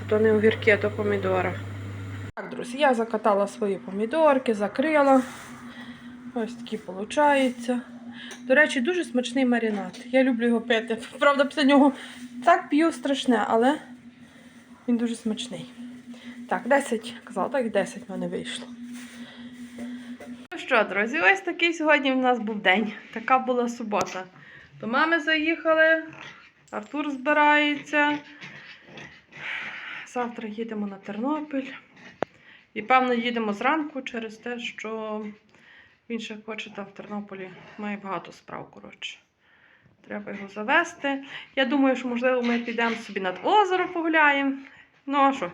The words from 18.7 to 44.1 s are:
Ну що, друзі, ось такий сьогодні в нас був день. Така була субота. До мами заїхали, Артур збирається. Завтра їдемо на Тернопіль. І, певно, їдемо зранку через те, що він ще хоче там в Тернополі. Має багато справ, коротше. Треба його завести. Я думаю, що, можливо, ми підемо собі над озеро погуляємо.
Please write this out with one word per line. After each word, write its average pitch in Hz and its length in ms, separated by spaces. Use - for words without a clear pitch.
Ну 320 60
що, 247 260
друзі, 214 360
ось 381 200
такий 339 320
сьогодні 294 400
в 262 40
нас 247 220
був 214 180
день. 202 360
Така 262 260
була 247 300
субота. 202 560
До 214 60
мами 311 340
заїхали, 320 840
Артур 285 400
збирається. 294 1080
Завтра 240 420
їдемо 214 380
на 196 100
Тернопіль. 269 760
І, 214 80
певно, 254 320
їдемо 233 380
зранку 269 500
через 226 340
те, 240 220
що 220 600
він 226 100
ще 220 160
хоче 214 240
там 202 140
в 196 100
Тернополі. 190 560
Має 208 180
багато 190 360
справ, - 380
коротше. - 480
Треба 208 260
його 202 160
завести. 269 760
Я 262 80
думаю, 269 320
що, 254 120
можливо, 240 340
ми 240 160
підемо 233 380
собі 202 240
над 185 240
озеро 370 440
погуляємо. 311 640